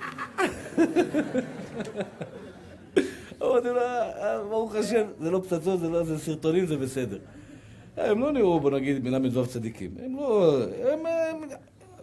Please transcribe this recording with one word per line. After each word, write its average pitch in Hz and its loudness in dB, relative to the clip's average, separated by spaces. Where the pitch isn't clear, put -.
<laughs> 320 6
אמרתי 247 2
לו, 247 0
"אה, 226 -2
ברוך 214 -2
השם, 214 2
זה 160 -2
לא 185 4
פצצות, 185 0
זה 165 0
לא, 170 2
זה 160 -2
סרטונים, 160 2
זה 156 0
בסדר." 127 -4
הם 214 2
לא 285 2
נראו, 190 4
בוא 139 4
נגיד, 135 0
מל"ו 127 2
צדיקים. 110 -6
הם 262 -8
לא, 202 4
הם, 285 0
הם, 320 -2